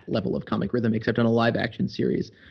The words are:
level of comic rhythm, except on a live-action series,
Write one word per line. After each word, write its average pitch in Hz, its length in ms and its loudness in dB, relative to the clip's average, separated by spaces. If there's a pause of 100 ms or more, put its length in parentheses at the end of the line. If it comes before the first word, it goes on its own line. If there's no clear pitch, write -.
level 117 280 -2
of - 100 -6
comic 110 280 -2
rhythm, 117 200 2
except 113 260 0
on 117 60 4
a 113 60 4
live-action 117 580 0
series, - 420 -2 (200)